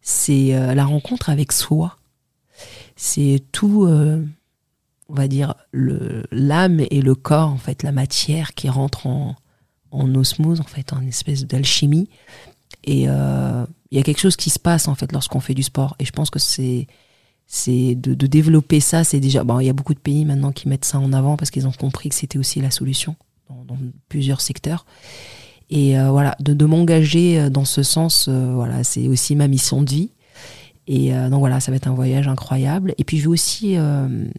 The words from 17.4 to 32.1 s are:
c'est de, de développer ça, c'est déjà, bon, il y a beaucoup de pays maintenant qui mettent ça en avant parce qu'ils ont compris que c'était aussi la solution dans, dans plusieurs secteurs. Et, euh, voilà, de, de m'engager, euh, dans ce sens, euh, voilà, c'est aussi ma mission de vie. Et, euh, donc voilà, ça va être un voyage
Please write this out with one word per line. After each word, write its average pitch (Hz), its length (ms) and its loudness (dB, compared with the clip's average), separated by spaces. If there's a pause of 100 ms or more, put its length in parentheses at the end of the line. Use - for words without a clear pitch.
c'est 127 480 0
de, 131 200 -2
de 135 120 0
développer 156 540 6
ça, 165 240 2
c'est 143 160 2
déjà, 135 240 2
bon, 120 160 2
il 131 60 2
y 131 40 2
a 131 40 0
beaucoup 139 180 -2
de 139 60 0
pays 147 260 0
maintenant 139 280 0
qui - 160 -6
mettent 135 180 -2
ça 139 120 -2
en 135 140 0
avant 135 240 2
parce 151 140 -4
qu'ils 135 160 -2
ont 131 60 0
compris - 360 -6
que - 60 -4
c'était - 240 -6
aussi 135 220 -2
la 135 100 0
solution 135 460 -4 (340)
dans, 127 160 -18
dans 127 120 -10 (300)
plusieurs 139 320 -2
secteurs. - 460 -6 (840)
Et, 139 300 2
euh, 135 120 4
voilà, 139 300 2
de, 143 140 2
de 147 100 4
m'engager, 165 760 4
euh, 143 120 2
dans 139 160 0
ce 139 160 0
sens, 160 460 2
euh, 131 260 0
voilà, 123 300 -2
c'est 123 240 -2
aussi 135 280 0
ma 147 120 4
mission 135 340 2
de 135 80 0
vie. 160 200 0 (760)
Et, 135 280 0
euh, 127 140 0
donc 139 120 2
voilà, 131 200 2
ça 131 100 -4
va 131 60 0
être 131 100 -4
un 127 80 0
voyage 131 320 0